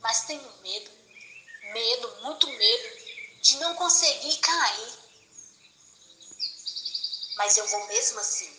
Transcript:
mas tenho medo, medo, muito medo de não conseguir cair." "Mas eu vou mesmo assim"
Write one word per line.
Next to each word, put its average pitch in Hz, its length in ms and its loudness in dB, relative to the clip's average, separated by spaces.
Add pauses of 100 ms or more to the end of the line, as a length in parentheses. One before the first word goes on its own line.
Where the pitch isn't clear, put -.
mas 226 220 0
tenho 277 280 -10 (120)
medo, 208 280 -10 (800)
medo, 233 500 -2
muito 302 260 0
medo - 920 -2
de 277 160 8
não 339 160 -2
conseguir 311 640 4
cair." 349 540 2 (2500)
"Mas 208 200 6
eu 208 100 2
vou 208 200 -2
mesmo 220 320 0
assim" - 400 -4